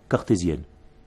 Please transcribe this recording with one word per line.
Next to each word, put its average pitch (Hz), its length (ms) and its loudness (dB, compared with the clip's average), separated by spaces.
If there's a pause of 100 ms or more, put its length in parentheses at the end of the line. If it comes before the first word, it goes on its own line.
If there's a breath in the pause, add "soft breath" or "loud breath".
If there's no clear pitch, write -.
cartésienne. 87 540 0 (440)